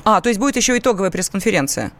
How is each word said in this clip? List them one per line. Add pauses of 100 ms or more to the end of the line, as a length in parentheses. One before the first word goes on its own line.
А,
то
есть
будет
еще
итоговая
пресс-конференция?